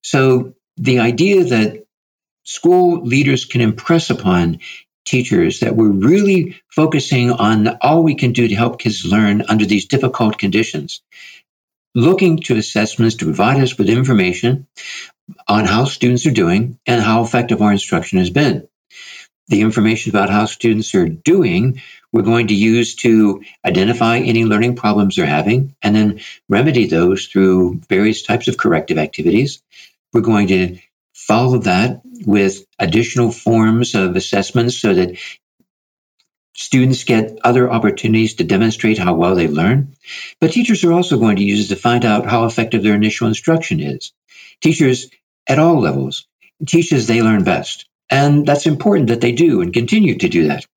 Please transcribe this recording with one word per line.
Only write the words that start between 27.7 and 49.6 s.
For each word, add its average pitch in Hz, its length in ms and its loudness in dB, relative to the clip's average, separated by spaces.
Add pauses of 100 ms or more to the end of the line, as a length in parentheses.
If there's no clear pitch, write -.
various 104 340 0
types 117 240 -4
of 123 100 -4
corrective - 400 -2
activities. 87 640 -2 (520)
We're 117 80 2
going 101 260 2
to 92 300 0 (360)
follow 127 460 0
that 98 420 -2 (240)
with 98 400 0 (140)
additional 113 520 0
forms 113 640 0
of 92 200 -2
assessments 117 600 -2
so 101 160 0
that - 240 0 (1400)
students 127 500 0
get 110 400 0
other 123 260 2
opportunities 113 640 0
to - 80 -4
demonstrate 107 540 0
how 90 160 -2
well 87 220 0
they 85 120 0
learn. 98 480 0 (440)
But 160 120 2
teachers 240 340 0
are 170 80 4
also 175 260 0
going 107 160 2
to 98 80 0
use 101 220 0
it 98 100 -4
to - 40 -18
find 120 260 0
out 107 200 0
how 117 200 -2
effective 113 360 -2
their 107 140 2
initial 107 320 -2
instruction 160 520 -2
is. 143 340 -10 (480)
Teachers 139 480 0 (380)
at 139 120 0
all 160 200 4
levels 69 480 -4 (380)
teach 165 280 0
as 117 140 0
they 117 140 2
learn 110 220 2
best. - 460 -4 (200)
And 143 360 2
that's 143 220 0
important 156 400 0
that 117 140 -2
they 120 100 0
do 123 300 2